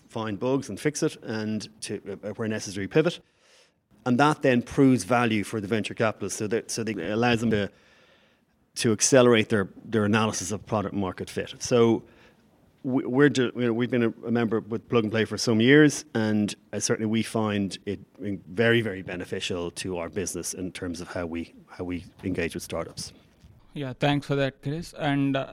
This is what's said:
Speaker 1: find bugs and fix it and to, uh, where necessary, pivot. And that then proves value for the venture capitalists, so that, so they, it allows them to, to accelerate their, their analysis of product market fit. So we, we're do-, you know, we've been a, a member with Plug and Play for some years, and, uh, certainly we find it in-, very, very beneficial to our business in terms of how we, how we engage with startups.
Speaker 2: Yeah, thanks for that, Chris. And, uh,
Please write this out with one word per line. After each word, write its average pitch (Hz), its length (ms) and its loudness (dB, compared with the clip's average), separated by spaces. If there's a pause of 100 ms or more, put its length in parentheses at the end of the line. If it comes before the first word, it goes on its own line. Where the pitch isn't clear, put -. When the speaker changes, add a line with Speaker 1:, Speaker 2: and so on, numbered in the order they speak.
Speaker 1:
find 110 320 -6
bugs 127 300 -2
and 98 100 -10
fix - 240 -2
it 156 200 -2
and 110 440 -4 (140)
to, 104 180 -8 (240)
uh, 101 120 -8
where 113 120 -6
necessary, 101 400 -6
pivot. 160 320 2 (840)
And 123 120 2
that 143 240 4
then 123 200 4
proves 131 420 4
value 110 400 2
for 113 160 -6
the 101 80 -6
venture 101 260 -2
capitalists, 104 460 -2
so 110 80 -4
that, 110 240 -2
so 113 140 -6
they, 107 80 -4
it 87 180 -6
allows 117 300 2
them 117 100 0
to, 104 180 0 (1080)
to 117 180 2
accelerate 120 560 6
their, 101 180 0 (160)
their 107 220 0
analysis 104 480 0
of 95 120 -8
product 101 300 -4
market 92 340 -6
fit. - 300 -8
So 117 440 4 (800)
we, 131 220 -2
we're 135 240 6
do-, 123 260 0
you 123 120 0
know, 113 60 2
we've 120 180 -2
been 120 120 2
a, 113 240 -2
a 120 40 -2
member 113 300 2
with 110 280 -8
Plug 117 140 4
and 107 80 -2
Play 110 140 2
for 104 120 -6
some 110 240 2
years, 143 520 6
and, 107 400 2 (200)
uh, 104 60 -6
certainly 110 300 -2
we 110 140 0
find 104 640 -2
it 95 140 -6 (220)
in-, 98 260 -8
very, 117 340 4
very 95 200 -6
beneficial 90 720 -6
to 92 260 -6
our 85 120 -6
business 85 440 -6
in 90 180 -8
terms 87 300 -8
of 85 80 -12
how 90 160 -6
we, 85 280 -8 (140)
how - 160 -12
we 90 220 -8 (180)
engage 87 300 -4
with 87 100 -10
startups. - 500 -10 (600)
Speaker 2:
Yeah, 135 260 -8
thanks 143 260 2
for 143 100 -2
that, 139 280 -2
Chris. 151 340 -8
And, 139 380 2
uh, 135 180 -4